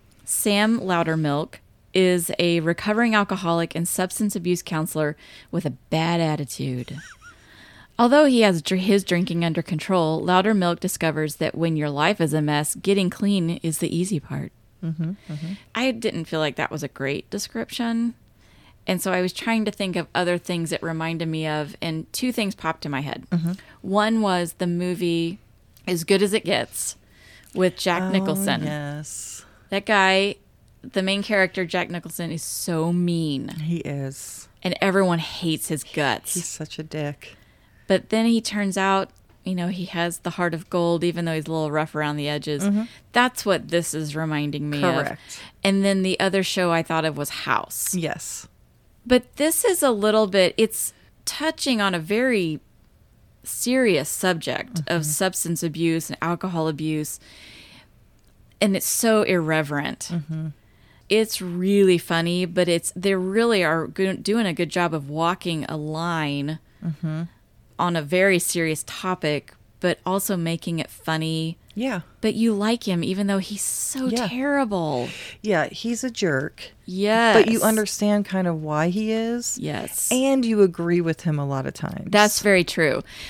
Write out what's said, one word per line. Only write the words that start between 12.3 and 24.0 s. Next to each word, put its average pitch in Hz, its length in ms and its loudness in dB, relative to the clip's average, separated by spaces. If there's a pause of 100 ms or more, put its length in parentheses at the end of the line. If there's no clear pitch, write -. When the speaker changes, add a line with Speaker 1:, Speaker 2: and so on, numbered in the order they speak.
Speaker 1:
a 156 80 2
mess, 147 320 0
getting 196 340 2
clean 190 540 0
is 160 160 -2
the - 180 -2
easy 180 240 0
part. - 320 -8 (320)
Speaker 2:
Mm-hmm, 160 280 -4 (200)
mm-hmm. 160 200 -8 (220)
Speaker 1:
I 247 180 0
didn't 220 340 -4
feel 160 140 -4
like 151 160 -2
that - 140 -4
was 143 120 -8
a 143 60 -6
great 135 420 -6
description. 233 840 -4 (720)
And 185 140 0
so 190 120 -2
I 180 100 2
was 180 100 0
trying 226 320 0
to 202 60 -2
think 190 260 -4
of 175 180 -2
other 175 220 2
things 170 360 -4
it - 100 -4
reminded 165 440 -4
me 160 200 -2
of, 151 340 -4
and 160 320 -6
two 254 200 -2
things 208 220 -2
popped - 300 -4
in 143 80 -4
my 135 80 -2
head. - 320 -8
Speaker 2:
Mm-hmm. 170 200 0 (280)
Speaker 1:
One 214 400 2